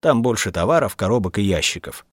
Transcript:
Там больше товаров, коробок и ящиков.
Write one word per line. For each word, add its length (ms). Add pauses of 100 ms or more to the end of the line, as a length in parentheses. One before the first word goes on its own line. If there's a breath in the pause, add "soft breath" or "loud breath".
Там 180
больше 300
товаров, 460
коробок 420
и 40
ящиков. 720